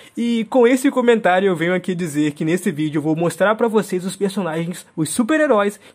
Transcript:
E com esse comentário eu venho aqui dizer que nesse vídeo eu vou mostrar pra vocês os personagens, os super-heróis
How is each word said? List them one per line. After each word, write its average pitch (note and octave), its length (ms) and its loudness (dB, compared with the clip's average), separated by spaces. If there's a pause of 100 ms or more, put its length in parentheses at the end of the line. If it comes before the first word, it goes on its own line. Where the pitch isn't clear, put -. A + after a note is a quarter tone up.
(140)
E A#3 360 -2
com A#3+ 160 6
esse C4+ 240 2
comentário A3 560 2
eu F#3 80 2
venho E3+ 180 0
aqui F#3 220 -2
dizer D3+ 380 -2
que D#3+ 120 -6
nesse F#3 260 0
vídeo D3+ 280 -4
eu - 20 -2
vou D#3 140 0
mostrar F3+ 400 0
pra A#3 120 0
vocês F#3+ 380 -2
os F#3+ 100 -8
personagens, F3 720 -4 (100)
os D#3 140 -2
super-heróis A3 680 0 (160)